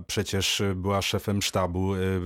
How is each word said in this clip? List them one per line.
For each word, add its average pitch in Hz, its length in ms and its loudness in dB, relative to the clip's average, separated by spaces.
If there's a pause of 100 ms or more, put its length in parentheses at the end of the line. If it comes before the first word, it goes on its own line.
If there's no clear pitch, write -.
przecież, - 540 0
e, 98 140 2
była 95 280 0
szefem 101 400 0
sztabu, 92 520 0
e, 95 40 -2 (280)